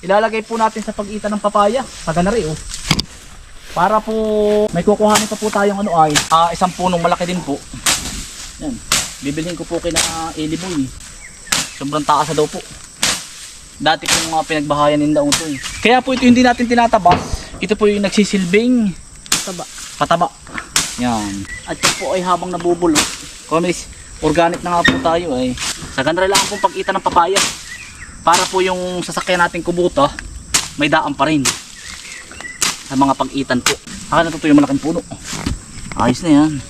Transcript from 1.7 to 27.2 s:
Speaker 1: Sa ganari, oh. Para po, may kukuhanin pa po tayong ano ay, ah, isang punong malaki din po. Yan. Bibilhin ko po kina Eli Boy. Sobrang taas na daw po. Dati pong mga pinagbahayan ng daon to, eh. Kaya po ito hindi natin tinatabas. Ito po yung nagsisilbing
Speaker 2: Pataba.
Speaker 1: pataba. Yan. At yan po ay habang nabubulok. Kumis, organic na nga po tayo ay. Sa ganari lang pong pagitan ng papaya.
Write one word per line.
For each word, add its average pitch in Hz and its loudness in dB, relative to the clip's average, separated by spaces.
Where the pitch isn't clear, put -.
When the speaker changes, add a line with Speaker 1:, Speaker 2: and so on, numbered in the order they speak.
Speaker 1:
Sa - -6
ganari, 185 2
oh. 156 -2
Para 190 4
po, 214 0
may 175 0
kukuhanin 208 4
pa 214 -6
po 214 0
tayong 202 2
ano 190 0
ay, 156 6
ah, 170 4
isang 180 0
punong 180 0
malaki 175 2
din 180 -2
po. 143 -4
Yan. 285 -6
Bibilhin 160 -4
ko 160 -8
po 170 -4
kina 170 -4
Eli 156 -4
Boy. 170 -2
Sobrang 147 -2
taas 147 4
na 156 -2
daw 151 4
po. 180 -6
Dati 160 2
pong 160 0
mga 156 2
pinagbahayan 147 2
ng 151 4
daon 143 2
to, 160 -2
eh. 277 -4
Kaya 247 6
po 269 0
ito 254 4
hindi 247 6
natin 240 2
tinatabas. 233 2
Ito 190 -2
po 208 4
yung 202 2
nagsisilbing 208 4
Speaker 2:
Pataba. 180 -6
Speaker 1:
pataba. 170 2
Yan. 107 0
At - -8
yan - 0
po 156 -4
ay 185 2
habang 180 0
nabubulok. 170 2
Kumis, 175 0
organic 165 2
na 175 0
nga 170 2
po - 6
tayo 165 0
ay. 127 -2
Sa - 0
ganari 180 2
lang 196 4
pong 196 -6
pagitan 190 0
ng - -18
papaya. 180 2